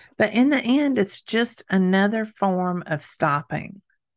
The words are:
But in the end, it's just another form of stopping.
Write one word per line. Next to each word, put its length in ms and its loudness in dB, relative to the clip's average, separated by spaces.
But 160 0
in 160 4
the 120 2
end, 360 2
it's 240 -2
just 480 -2
another 560 2
form 600 -2
of 180 -4
stopping. 800 -4